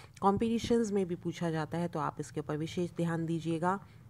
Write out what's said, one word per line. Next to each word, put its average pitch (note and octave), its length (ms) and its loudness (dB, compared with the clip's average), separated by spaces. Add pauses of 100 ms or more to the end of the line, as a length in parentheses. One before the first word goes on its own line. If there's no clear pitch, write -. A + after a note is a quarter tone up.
(200)
कॉम्पिटिशन्स A3+ 720 4
में G3 140 2
भी F3 80 -2
पूछा E3+ 360 -2
जाता D#3+ 280 -2
है, F3 100 0
तो E3+ 100 -4
आप C#3+ 220 -2
इसके D3+ 200 -6
ऊपर D3+ 160 -4
विशेष E3 340 -2
ध्यान E3 360 0
दीजिएगा। E3 540 0 (300)